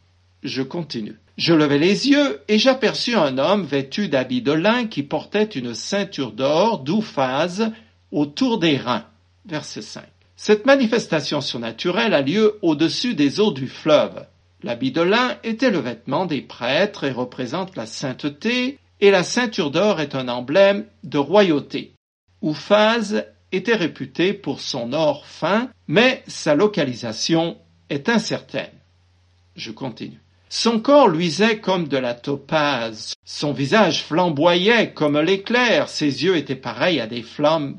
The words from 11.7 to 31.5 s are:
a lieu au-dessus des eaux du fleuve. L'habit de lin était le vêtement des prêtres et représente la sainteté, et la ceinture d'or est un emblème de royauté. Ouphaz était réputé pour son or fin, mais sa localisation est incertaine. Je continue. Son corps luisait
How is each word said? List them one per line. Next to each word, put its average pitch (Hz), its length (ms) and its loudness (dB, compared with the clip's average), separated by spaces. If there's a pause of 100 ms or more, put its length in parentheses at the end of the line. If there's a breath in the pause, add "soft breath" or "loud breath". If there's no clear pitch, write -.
a 143 80 4
lieu 208 400 2
au-dessus 165 520 0
des 143 240 0
eaux 202 140 4
du 131 160 -6
fleuve. - 580 0 (380)
L'habit 120 260 -4
de 160 120 0
lin 226 420 2
était 226 260 0
le 185 80 0
vêtement 131 480 -4
des 147 140 -4
prêtres 151 640 -2
et 139 80 -2
représente 127 640 -8
la 110 100 -10
sainteté, 220 920 -6 (220)
et 196 120 8
la 180 100 6
ceinture 202 480 -2
d'or 175 300 2
est 147 160 -4
un 131 100 -4
emblème 160 580 2 (200)
de 147 140 -2
royauté. 156 720 2 (500)
Ouphaz 208 840 2 (260)
était 190 240 0
réputé 160 560 -2
pour 160 280 -8
son 120 320 -6
or 165 320 0
fin, 208 440 -2 (180)
mais 233 400 2
sa - 300 0
localisation 160 1000 0 (340)
est 143 180 -6
incertaine. 147 640 -2 (840)
Je - 160 -14
continue. - 500 -12 (280)
Son 220 320 0
corps 277 280 6
luisait 180 500 0